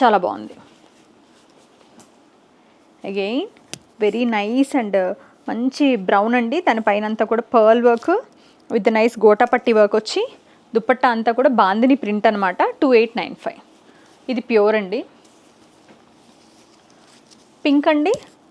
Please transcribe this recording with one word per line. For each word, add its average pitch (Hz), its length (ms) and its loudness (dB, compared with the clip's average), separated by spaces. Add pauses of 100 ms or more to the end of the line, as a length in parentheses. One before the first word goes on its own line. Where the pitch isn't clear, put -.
చాలా 214 220 4
బాగుంది. 107 300 -8 (2500)
Again 208 360 -6 (560)
very 214 200 0 (140)
nice 226 440 -2
and 202 140 -4 (560)
మంచి 254 360 -2 (220)
బ్రౌన్ 208 300 2
అండి. 240 200 -4 (100)
దాని 226 200 0
పైన 208 220 0
అంతా 220 220 -2
కూడా 226 120 -2 (100)
పర్ల్ 226 340 4
work 233 200 -2 (680)
with 226 140 0 (100)
nice 233 260 0
గోటాపట్టి 233 540 2
వర్క్ 208 220 4
వచ్చి, 349 220 -6 (540)
దుపట్టా 247 400 0
అంతా 226 240 -2
కూడా 277 100 2 (100)
బాందిని 226 440 2
ప్రింట్ 208 260 0
అనమాట. 196 280 -4 (240)
టూ 294 60 2 (120)
ఎయిట్ 233 200 -2
నైన్ - 240 -10
ఫైవ్. - 160 -12 (720)
ఇది 247 160 -6
ప్యూర్ 214 320 2
అండి. 202 220 -8 (2750)
పింక్ 294 280 2
అండి, 302 200 0 (360)